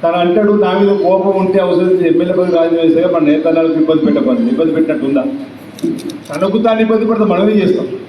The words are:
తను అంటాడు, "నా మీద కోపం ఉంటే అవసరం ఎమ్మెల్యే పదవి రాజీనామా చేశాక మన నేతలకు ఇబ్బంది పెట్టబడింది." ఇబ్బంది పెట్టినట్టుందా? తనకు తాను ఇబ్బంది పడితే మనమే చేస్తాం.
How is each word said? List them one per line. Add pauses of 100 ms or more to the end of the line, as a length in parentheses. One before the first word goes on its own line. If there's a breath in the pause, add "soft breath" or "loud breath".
తను
అంటాడు,
"నా
మీద
కోపం
ఉంటే
అవసరం
ఎమ్మెల్యే
పదవి
రాజీనామా
చేశాక
మన
నేతలకు
ఇబ్బంది
పెట్టబడింది."
ఇబ్బంది
పెట్టినట్టుందా? (1080)
తనకు
తాను
ఇబ్బంది
పడితే
మనమే
చేస్తాం. (220)